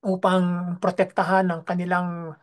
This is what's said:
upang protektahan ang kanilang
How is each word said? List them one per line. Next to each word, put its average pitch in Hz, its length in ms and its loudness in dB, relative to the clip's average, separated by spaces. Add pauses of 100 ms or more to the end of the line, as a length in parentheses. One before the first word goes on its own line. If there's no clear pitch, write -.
upang 180 800 0
protektahan 185 680 2
ang 165 120 -4
kanilang 175 800 -4